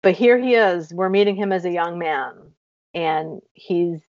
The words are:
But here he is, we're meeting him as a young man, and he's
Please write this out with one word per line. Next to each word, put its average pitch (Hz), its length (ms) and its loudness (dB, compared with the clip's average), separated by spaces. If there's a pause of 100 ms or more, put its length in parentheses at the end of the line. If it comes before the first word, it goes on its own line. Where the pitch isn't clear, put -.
But 190 120 4
here 240 260 4
he 247 160 2
is, 175 380 0
we're 185 160 -2
meeting 202 260 2
him 202 160 -2
as 180 140 -2
a 180 60 -2
young 170 280 -4
man, 143 340 -6 (600)
and 160 480 -6 (120)
he's 175 460 -2 (120)